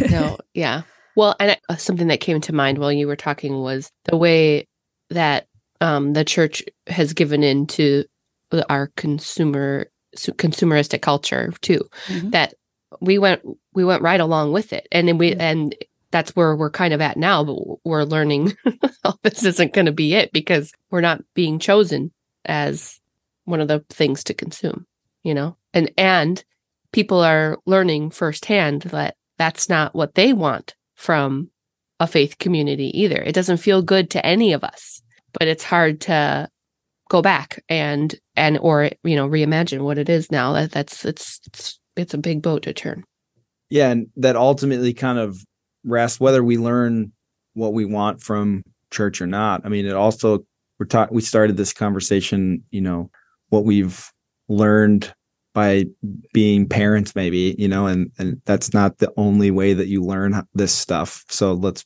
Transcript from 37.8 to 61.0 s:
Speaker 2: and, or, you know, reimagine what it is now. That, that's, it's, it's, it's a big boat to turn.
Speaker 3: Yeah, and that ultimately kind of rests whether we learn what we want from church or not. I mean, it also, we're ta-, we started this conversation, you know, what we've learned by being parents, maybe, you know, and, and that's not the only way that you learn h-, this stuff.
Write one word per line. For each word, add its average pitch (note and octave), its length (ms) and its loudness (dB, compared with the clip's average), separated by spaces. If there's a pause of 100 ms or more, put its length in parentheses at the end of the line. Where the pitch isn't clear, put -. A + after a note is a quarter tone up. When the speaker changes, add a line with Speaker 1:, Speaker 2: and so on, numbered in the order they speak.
Speaker 2:
and, D3+ 240 2
or, D3 320 2 (140)
you E3 120 0
know, C#3 120 0
reimagine D#3 540 0
what C#3+ 160 -2
it D3 100 -2
is E3 220 0
now. C3 220 0
That, D3+ 200 -2
that's, - 320 -8
it's, - 420 -8
it's, - 340 -14 (160)
it's E3+ 180 -6
a C#3+ 40 -4
big D3+ 240 -4
boat D#3+ 220 -2
to C#3+ 80 -8
turn. - 320 -10 (680)
Speaker 3:
Yeah, C#3 200 2
and A#2 260 -2
that B2+ 200 2
ultimately C3 560 2
kind B2 260 -4
of G#2 200 -4 (460)
rests A#2 360 -2
whether C3 240 4
we A#2+ 140 2
learn A#2 540 0 (420)
what A2 180 -4
we A2 120 -2
want G#2 380 -4
from G#2 400 -2 (280)
church G2 300 -2
or F2+ 60 -4
not. G2 380 -2
I G#2 40 -8
mean, G2+ 180 -4
it G2 80 -4
also, G#2+ 500 2 (340)
we're - 80 -6
ta-, A2 240 2
we A2+ 120 0
started G#2+ 340 2
this G2 160 -2
conversation, G2 1000 -2
you G2+ 100 -6
know, F2 300 -4 (380)
what G#2+ 160 4
we've G2+ 460 0 (380)
learned G#2 640 4 (420)
by G2 320 2 (480)
being G#2 340 4
parents, G#2 480 0
maybe, F#2 420 -2
you G2+ 80 -2
know, G2 200 0
and, F#2 320 -2
and F2+ 260 -6
that's - 300 -2
not G2+ 240 2
the - 180 2
only G#2 340 2
way F#2+ 220 2
that F#2+ 140 0
you F#2+ 180 -2
learn G2 300 -2
h-, G2+ 100 -4 (100)
this G2 200 0
stuff. - 540 -6